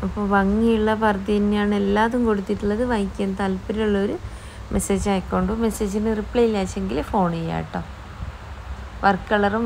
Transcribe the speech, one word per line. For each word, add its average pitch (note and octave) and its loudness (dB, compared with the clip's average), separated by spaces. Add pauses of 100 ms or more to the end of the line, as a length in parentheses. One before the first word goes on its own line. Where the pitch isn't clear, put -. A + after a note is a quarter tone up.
അപ്പോൾ G#3 -2 (120)
ഭംഗിയുള്ള G#3+ 4 (100)
പർദ്ദ G3+ 2
തന്നെയാണ് G#3 2
എല്ലാതും A3+ 2
കൊടുത്തിട്ടുള്ളത്. G#3 0 (100)
വാങ്ങിക്കാൻ G3 -2 (120)
താല്പര്യമുള്ളവർ G3+ 0 (640)
message G3 0
അയക്കൊണ്ടു. F#3 0 (120)
മെസ്സേജിന് G#3+ 0
reply A#3+ 2
ഇല്ലാച്ചെങ്കിൽ G3 -2 (140)
phone F#3+ 4
ചെയ്യാം E3 -2
കേട്ടോ. - -6 (1200)
work F#3+ 2
കളറും G#3 2